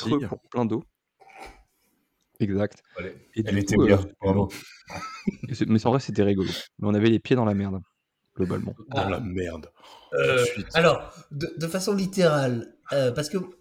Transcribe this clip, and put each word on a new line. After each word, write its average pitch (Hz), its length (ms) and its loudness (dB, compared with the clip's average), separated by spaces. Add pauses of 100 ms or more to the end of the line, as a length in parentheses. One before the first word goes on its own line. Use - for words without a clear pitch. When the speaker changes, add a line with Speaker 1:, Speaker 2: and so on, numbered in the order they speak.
Speaker 1:
creux 110 100 -4
Speaker 2:
lentilles. 143 160 0
Speaker 1:
pour - 220 -10
plein 120 160 -2
d'eau. 110 180 -2 (1600)
Exact. 101 420 -2 (160)
Speaker 3:
Elle 90 60 -10
est-, 92 40 -12 (260)
Speaker 1:
Et 110 100 0
Speaker 3:
elle 98 100 -4
Speaker 1:
du 101 40 2
Speaker 3:
était 101 160 0
Speaker 1:
coup, 104 80 6
euh, 104 40 6
Speaker 3:
bien, 98 120 8
Speaker 1:
c'était - 220 -8
Speaker 3:
bravo. 98 180 2
Speaker 1:
long. 98 80 0 (1000)
Et - 80 -6
c'est, - 140 -2
mais 110 180 4
en 117 40 4
vrai, 135 100 2
c'était 104 220 0
rigolo. 95 260 2 (300)
Mais 104 100 -4
on 104 40 2
avait 107 160 4
les 110 100 4
pieds - 160 0
dans 120 100 2
la 104 80 2
merde, 98 260 -2 (560)
globalement. - 380 -2 (160)
Speaker 2:
Dans 110 120 -2
Speaker 3:
Ah. 98 80 -2
Speaker 2:
la 92 100 -4
merde. 87 520 -8 (420)
Speaker 3:
Euh, - 240 2
Speaker 2:
Tout 123 60 4
de - 20 2
suite. 104 280 -4
Speaker 3:
alors, 165 400 2 (180)
de, 143 260 -8
de 160 100 -4
façon 196 260 -2
littérale, 151 840 0 (180)
euh, 131 180 2
parce 151 180 -4
que 196 80 -4 (240)